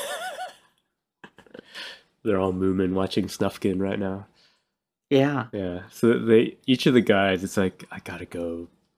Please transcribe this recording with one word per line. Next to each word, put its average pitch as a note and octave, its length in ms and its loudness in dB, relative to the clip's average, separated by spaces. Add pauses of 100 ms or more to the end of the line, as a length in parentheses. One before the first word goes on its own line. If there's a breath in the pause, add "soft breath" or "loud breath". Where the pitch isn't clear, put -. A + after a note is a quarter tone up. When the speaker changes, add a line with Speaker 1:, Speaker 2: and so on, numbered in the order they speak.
(2250 loud breath)
Speaker 1:
They're G#2 160 2
all F#2+ 140 2
Moomin F#2+ 400 0
watching F#2+ 360 0
Snufkin G2 520 -2
right G2 180 -4
now. G2 300 -6 (840)
Speaker 2:
Yeah. C3+ 440 2
Speaker 1:
Yeah. F2+ 360 -6
So A#2+ 300 2
they, A2+ 380 4 (100)
each B2+ 180 2
of C#3+ 80 6
the B2 60 8
guys, G2 460 4
it's - 100 -10
like, F#2+ 360 0
"I - 80 -12
gotta E2+ 260 -12
go E2+ 420 -8 (300)